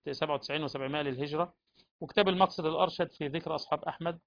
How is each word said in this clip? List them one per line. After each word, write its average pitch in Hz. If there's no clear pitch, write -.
سبعة 151
وتسعين 147
وسبعمائة 139
للهجرة. 147
وكتاب 190
المقصد 185
الأرشد 165
في 151
ذكر 160
أصحاب -
أحمد، 170